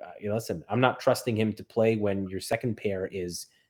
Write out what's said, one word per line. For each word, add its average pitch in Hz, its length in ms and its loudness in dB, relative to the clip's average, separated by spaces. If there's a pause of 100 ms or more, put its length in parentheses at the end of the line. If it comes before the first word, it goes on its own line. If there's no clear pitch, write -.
uh, 87 160 -14
you 104 100 -4
know, 104 60 0
listen, 87 340 -4
I'm 110 100 0
not 127 200 4
trusting 123 360 2
him 107 180 2
to - 100 -12
play 113 320 4
when 98 340 0
your 95 100 -8
second 113 360 -2
pair 95 320 -2
is 87 400 -6 (220)